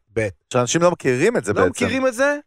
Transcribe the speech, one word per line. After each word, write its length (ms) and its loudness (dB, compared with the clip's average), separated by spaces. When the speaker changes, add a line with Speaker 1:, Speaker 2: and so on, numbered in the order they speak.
Speaker 1:
בית". 260 -4
Speaker 2:
שאנשים 300 0
לא 80 6
מכירים 460 0
את 80 -2
זה 80 -2
Speaker 1:
לא 80 0
Speaker 2:
בעצם. 100 4
Speaker 1:
מכירים 360 -2
את 80 -2
זה, 320 0